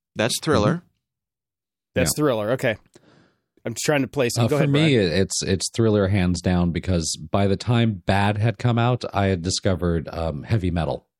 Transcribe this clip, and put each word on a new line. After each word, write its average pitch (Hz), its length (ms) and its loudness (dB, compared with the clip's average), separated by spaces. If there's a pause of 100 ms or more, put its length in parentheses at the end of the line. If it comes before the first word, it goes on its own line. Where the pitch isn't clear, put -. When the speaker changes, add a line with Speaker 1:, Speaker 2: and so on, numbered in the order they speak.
(140)
Speaker 1:
That's 113 260 -2
Thriller. 123 360 2
Speaker 2:
Mm-hmm. 175 100 -12 (1080)
Speaker 3:
That's 127 220 0
Speaker 2:
Yeah. 147 60 0
Speaker 3:
Thriller. 113 300 0
Okay. 127 240 0 (880)
I'm 120 100 -6 (100)
trying 147 180 0
to 113 60 -4
place 123 280 -2
them. 120 80 2
Speaker 2:
Uh, 107 40 0
Speaker 3:
Go 147 100 0
Speaker 2:
for 139 60 2
Speaker 3:
ahead, 143 60 0
Speaker 2:
me, 147 260 4
Speaker 3:
Brian. 92 160 2
Speaker 2:
it's, 92 300 0
it's 85 320 -2
Thriller 104 340 2
hands 90 320 0
down, 87 320 2
because 85 440 -2 (140)
by 101 160 0
the 98 100 0
time 117 500 0
Bad 101 320 2
had 110 200 0
come 117 200 0
out, 120 340 0
I 98 140 2
had 92 160 0
discovered, 87 680 -2
um, 80 320 -4
heavy 92 260 0
metal 76 360 -4 (140)